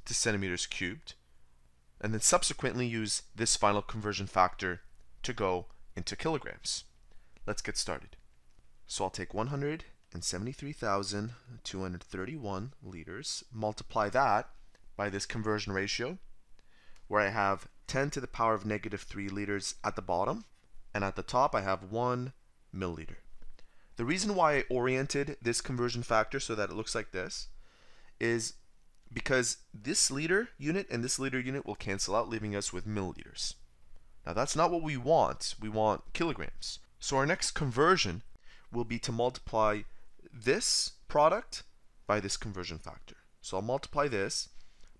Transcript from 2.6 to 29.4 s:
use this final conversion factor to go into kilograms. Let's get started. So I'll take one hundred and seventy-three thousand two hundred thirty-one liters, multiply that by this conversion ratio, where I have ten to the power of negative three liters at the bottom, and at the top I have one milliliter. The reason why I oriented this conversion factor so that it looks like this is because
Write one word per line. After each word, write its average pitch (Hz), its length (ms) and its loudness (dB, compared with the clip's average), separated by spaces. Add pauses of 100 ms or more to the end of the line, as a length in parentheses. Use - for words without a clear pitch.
use 110 360 -2 (120)
this 113 220 2
final 104 260 6
conversion 101 440 -4
factor 92 560 2 (400)
to - 100 -2
go 92 340 0 (300)
into - 180 -4
kilograms. - 680 -4 (640)
Let's 104 160 -2
get - 140 -4
started. - 400 -4 (680)
So - 180 -2
I'll 92 60 0
take - 240 -6
one 110 140 0
hundred 143 360 -4 (280)
and 87 100 -10
seventy-three 127 500 -4
thousand 101 600 0 (300)
two - 180 -6
hundred 90 220 -4
thirty-one 104 800 -4
liters, 92 680 -8
multiply 107 580 0
that 120 400 4 (460)
by 101 140 0
this 98 160 -2
conversion 107 460 0
ratio, 117 460 -2 (880)
where 104 120 6
I 98 100 6
have 98 380 2 (200)
ten 139 220 2
to 143 100 -4
the 123 80 -4
power 113 260 4
of 101 100 0
negative 104 380 -2
three 98 260 -6
liters 101 540 -2
at 107 140 0
the 104 60 -4
bottom, 98 420 0 (500)
and 104 100 0
at 95 120 0
the 92 60 -2
top 135 320 4
I 107 80 2
have 95 280 -2
one 123 420 0 (420)
milliliter. 87 420 -4 (800)
The 117 80 -4
reason 185 300 2
why 160 220 6
I 135 140 4
oriented 135 720 2
this 120 180 2
conversion 120 420 0
factor 113 380 2
so 117 140 -2
that 104 160 0
it 82 40 -8
looks 107 200 -4
like 110 160 -4
this - 380 -6 (720)
is 117 340 2 (580)
because 131 460 2 (140)